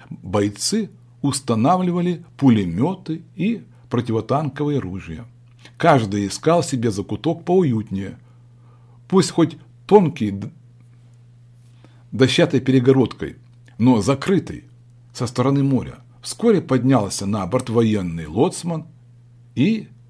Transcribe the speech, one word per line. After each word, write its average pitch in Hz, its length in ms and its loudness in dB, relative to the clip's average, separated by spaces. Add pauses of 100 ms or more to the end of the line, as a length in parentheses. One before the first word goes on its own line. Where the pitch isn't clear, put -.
(100)
бойцы 104 800 -4 (320)
устанавливали 170 1000 0 (140)
пулеметы 113 840 0 (140)
и 208 260 -4 (260)
противотанковые 135 920 -4
ружья. 92 440 -12 (540)
Каждый 107 480 2
искал 160 360 2
себе 120 280 -2
закуток 107 540 -4
поуютнее, 110 720 0 (920)
пусть 185 220 2
хоть 165 260 0 (300)
тонкий 143 460 4
д-, 98 180 -8 (1600)
дощатой 131 480 2
перегородкой, 127 760 2 (420)
но 131 240 4
закрытый 139 600 -2 (500)
со 127 120 -6
стороны 135 360 0
моря. 120 380 -2 (200)
Вскоре 220 400 0
поднялся 117 640 0
на 98 220 -2
борт 123 240 -4
военный 101 560 0
лоцман, 156 580 -2 (720)
и 208 340 0 (220)